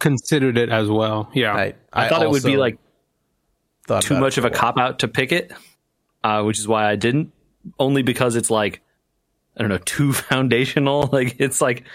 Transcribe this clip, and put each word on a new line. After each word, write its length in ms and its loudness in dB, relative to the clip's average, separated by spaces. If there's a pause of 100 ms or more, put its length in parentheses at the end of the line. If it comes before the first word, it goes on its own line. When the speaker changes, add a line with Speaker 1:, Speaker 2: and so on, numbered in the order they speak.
Speaker 1:
considered 580 0
it 120 2
as 180 2
well. 440 -2
Yeah. 220 0
Speaker 2:
I, 200 -2 (180)
Speaker 3:
I 140 0
Speaker 2:
I 20 -2
Speaker 3:
thought 160 2
it 60 2
would 120 2
be, 120 2
Speaker 2:
also 60 2
Speaker 3:
like, 180 -2 (1080)
Speaker 2:
thought 160 -2
Speaker 3:
too 120 0
Speaker 2:
about 80 2
Speaker 3:
much 160 0
Speaker 2:
it 20 0
Speaker 3:
of 60 2
a 20 0
Speaker 2:
for 80 -2
a 20 -2
while. 140 2
Speaker 3:
cop-out 280 0
to 80 -2
pick 220 -2
it, 220 -2 (720)
uh, 180 0
which 160 0
is 80 -6
why 240 2
I 60 0
didn't. 340 0 (480)
Only 240 2
because 320 0
it's, 160 -2
like, 300 0 (760)
I 40 -8
don't 100 -2
know, 80 0
too 340 -2
<laughs> 160 -6
foundational. 840 0
Like, 260 0
it's, 220 -2
like, 240 -2 (100)